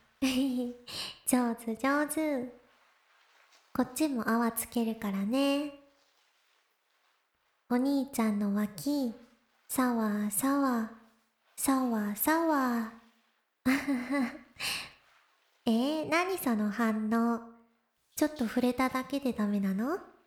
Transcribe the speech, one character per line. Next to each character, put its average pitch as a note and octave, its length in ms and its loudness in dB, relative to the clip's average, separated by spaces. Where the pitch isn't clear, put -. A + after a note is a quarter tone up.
<laughs> B3+ 540 0
上 B3 280 4
手、 A3+ 200 -6
上 C#4+ 320 0
手。 C#4+ 440 -2
こ B3+ 120 0
っ - 100 -12
ち D#4 160 0
も B3 180 -4
泡 A3+ 260 2
つ - 160 -6
け A#3 160 0
る A3 100 -2
か G#3 160 -4
ら G3 80 -2
ね。 C#4 520 2
お A#3+ 60 2
兄 C#4 360 0
ち A#3+ 100 -2
ゃ A3 100 2
ん G3+ 80 0
の G3+ 160 0
脇、 A3+ 580 -2
サ B3 240 2
ワ A3+ 140 0
ー、 G#3 240 -2
サ C4+ 260 2
ワ A#3+ 320 0
ー、 - 40 -8
サ C4 220 2
ワ A#3 160 0
ー、 - 20 -10
サ D#4+ 320 2
ワ B3 460 0
ー。 B3+ 60 4
<laughs> A#3+ 40 2
え - 20 6
ー、 C#4+ 60 -6
何 F4+ 300 2
そ A#3 160 2
の G#3 160 0
反 G#3+ 400 0
応。 A#3 300 2
ち - 80 2
ょ D4+ 60 6
っ - 20 -
と C4 160 -2
触 B3 140 -2
れ B3 120 4
た C4 160 2
だ B3+ 140 -4
け C#4 160 -4
で B3+ 140 -2
ダ G#3+ 120 -2
メ G3+ 140 0
な F#3+ 160 0
の？ C4 240 -2